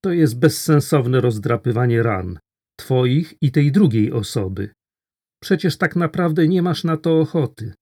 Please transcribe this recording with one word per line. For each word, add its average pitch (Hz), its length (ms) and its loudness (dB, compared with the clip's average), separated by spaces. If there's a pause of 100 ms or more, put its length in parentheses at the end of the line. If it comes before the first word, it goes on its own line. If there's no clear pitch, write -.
To 190 80 -2
jest 147 260 2
bezsensowne 143 800 2
rozdrapywanie 117 800 0
ran, 92 360 -4 (400)
twoich 127 640 0
i 135 100 2
tej 147 200 2
drugiej 120 400 2
osoby. 98 580 -6 (720)
Przecież 185 340 -2
tak 180 200 -2
naprawdę 170 520 0
nie 180 140 2
masz 175 220 -2
na 160 120 -2
to 160 240 0
ochoty. 151 600 -4